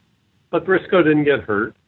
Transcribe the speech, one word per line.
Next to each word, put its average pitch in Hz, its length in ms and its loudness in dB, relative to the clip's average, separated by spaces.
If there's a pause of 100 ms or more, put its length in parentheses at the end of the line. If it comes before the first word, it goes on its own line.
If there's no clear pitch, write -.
(500)
but 165 160 -4
Briscoe 180 360 2
didn't 151 220 2
get 139 160 2
hurt, 107 340 -4 (140)